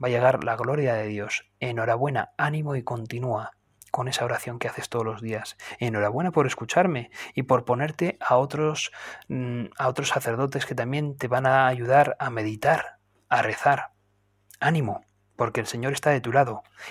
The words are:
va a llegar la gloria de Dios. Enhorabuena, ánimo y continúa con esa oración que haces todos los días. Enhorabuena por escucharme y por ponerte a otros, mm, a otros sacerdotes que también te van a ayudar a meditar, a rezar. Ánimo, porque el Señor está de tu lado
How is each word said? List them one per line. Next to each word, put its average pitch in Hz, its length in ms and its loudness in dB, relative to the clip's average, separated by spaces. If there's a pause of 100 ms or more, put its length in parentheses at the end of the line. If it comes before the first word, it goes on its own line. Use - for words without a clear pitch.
va 127 60 0
a - 20 0
llegar 127 320 4
la 117 140 -2
gloria 127 380 0
de 107 120 -2
Dios. 104 420 -6 (120)
Enhorabuena, 120 760 0
ánimo 147 380 -2
y 127 80 -4
continúa 117 720 -6 (400)
con 127 140 -2
esa 127 180 -4
oración 120 360 -6
que 117 80 -6
haces - 200 -10
todos 117 160 -2
los 107 160 -6
días. 110 360 -8 (240)
Enhorabuena 113 500 0
por 147 160 4
escucharme 127 640 0 (240)
y 135 80 -2
por 127 220 4
ponerte 151 560 -2
a - 160 4
otros, 147 560 0 (340)
mm, 120 380 -4 (120)
a 135 120 0
otros 135 220 -2
sacerdotes 135 540 -2
que 123 120 -8
también 139 400 -2
te 131 100 -6
van 123 180 0
a 131 220 6
ayudar 131 540 4
a 127 100 -4
meditar, 113 680 0 (300)
a 120 140 4
rezar. 117 480 2 (680)
Ánimo, 139 400 0 (340)
porque 117 260 0
el 104 60 -2
Señor 123 260 -4
está 151 180 2
de 135 100 4
tu 120 120 -4
lado 123 300 4 (280)